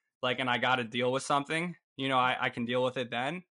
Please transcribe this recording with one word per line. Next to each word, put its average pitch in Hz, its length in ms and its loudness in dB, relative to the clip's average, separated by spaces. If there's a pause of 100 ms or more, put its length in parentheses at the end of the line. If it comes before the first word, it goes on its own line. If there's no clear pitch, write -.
(200)
like, 127 200 0
and 127 100 0
I 120 80 2
gotta 123 240 2
deal 120 300 0
with 135 100 0
something, 156 540 -2 (200)
you 135 120 -2
know, 131 100 2
I, 127 220 4
I 127 100 0
can 123 140 -4
deal 123 180 0
with 127 140 0
it 123 140 -4
then 135 340 -4 (120)